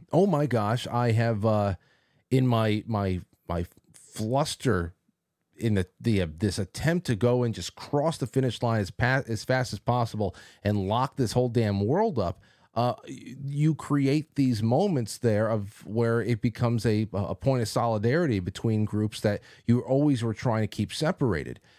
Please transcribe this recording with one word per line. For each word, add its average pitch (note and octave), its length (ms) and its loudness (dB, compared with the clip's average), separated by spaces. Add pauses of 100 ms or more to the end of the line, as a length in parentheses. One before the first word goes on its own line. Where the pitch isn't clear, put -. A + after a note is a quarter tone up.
(120)
Oh F3+ 160 4
my D3+ 180 2
gosh, A2+ 420 0
I A#2+ 240 0
have, A2+ 340 2
uh, G#2 300 2 (540)
in C3 180 2
my, A2 400 2
my, G2 340 0 (260)
my E2+ 180 -4 (280)
fluster, A2 1000 -2 (600)
in A2 200 0
the, F#2 120 2 (140)
the, G#2+ 200 2
uh, F2 60 0 (100)
this G2 220 0
attempt D#3+ 480 -2
to B2 80 0
go A#2+ 280 2
and A#2 100 -2
just - 220 -10
cross D3+ 420 -2
the C3 100 -4
finish C3 340 -2
line A2+ 200 2
as F#2+ 100 -4
pa-, C3 360 0
as A2+ 160 -6
fast B2+ 280 0
as G#2 80 -8
possible A2+ 560 -2 (280)
and G#2 240 0
lock B2 280 0
this A#2+ 160 0
whole B2 180 2
damn G#2 360 2
world E3+ 340 0
up, F2+ 220 -4 (340)
uh, A#2+ 200 0 (120)
y-, - 360 -14
you C#3+ 320 0
create C#3+ 600 0
these B2 280 2
moments C3+ 560 0
there A2 280 2
of G#2+ 380 -4
where A#2 360 0
it A2 200 -2
becomes A#2 440 0
a, G#2+ 280 2
a F#2+ 220 -2
point C3 260 0
of A2 60 -2
solidarity A#2 720 0
between G#2+ 460 -2
groups G#2 360 -4
that G#2 200 0 (240)
you A#2+ 160 4
always C3+ 420 2
were A2+ 100 -2
trying A2 280 0
to G#2+ 60 0
keep - 260 -6
separated. F#2+ 640 -2 (200)